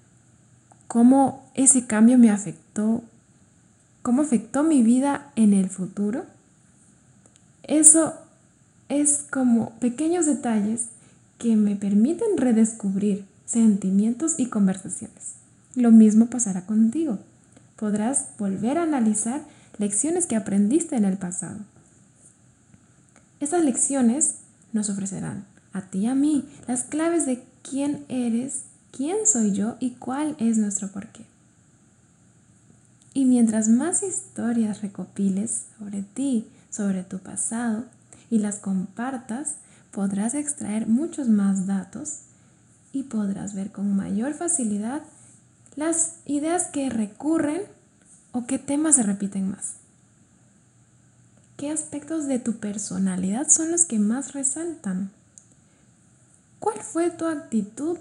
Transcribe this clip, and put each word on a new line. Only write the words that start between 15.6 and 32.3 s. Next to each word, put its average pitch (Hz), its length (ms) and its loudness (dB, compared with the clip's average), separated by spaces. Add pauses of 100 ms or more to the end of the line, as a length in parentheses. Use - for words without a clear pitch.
Lo 240 160 4
mismo 220 360 10
pasará 196 400 -4
contigo. 226 520 0 (580)
Podrás 214 500 -2 (120)
volver 202 400 -2
a 349 60 0
analizar 247 580 0 (360)
lecciones 294 480 -2
que 226 100 -2
aprendiste 214 580 0
en 214 100 2
el 190 120 0
pasado. 180 420 -8 (1800)
Esas 330 240 0
lecciones 262 720 2 (360)
nos 208 160 -2
ofrecerán 190 580 -8 (260)
a 185 100 -8
ti - 180 -6
y 214 60 0
a 262 80 0
mí 285 300 2 (240)
las 254 160 -4
claves 320 420 -2
de 254 160 -4 (260)
quién 285 400 -4
eres, 240 540 -4 (300)
quién 370 340 -4
soy 214 240 2
yo 202 300 -2
y 247 120 -4
cuál 294 460 -6
es 226 200 0
nuestro 202 340 -2
porqué. - 320 -16 (1900)